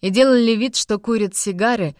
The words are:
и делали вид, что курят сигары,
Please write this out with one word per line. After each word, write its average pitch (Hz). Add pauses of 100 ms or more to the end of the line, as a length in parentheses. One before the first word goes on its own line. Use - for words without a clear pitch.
и 190
делали 240
вид, 233
что 208
курят 208
сигары, 202